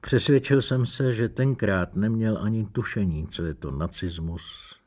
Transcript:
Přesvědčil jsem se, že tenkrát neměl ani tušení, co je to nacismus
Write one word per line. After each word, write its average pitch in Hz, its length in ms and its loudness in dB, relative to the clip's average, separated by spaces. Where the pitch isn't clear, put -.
Přesvědčil 135 600 4
jsem 127 240 2
se, 127 280 0
že 113 160 0
tenkrát 107 680 0
neměl 110 460 0
ani 110 240 0
tušení, 98 640 -2
co - 160 -6
je 80 100 -2
to - 180 -8
nacismus 82 1040 -6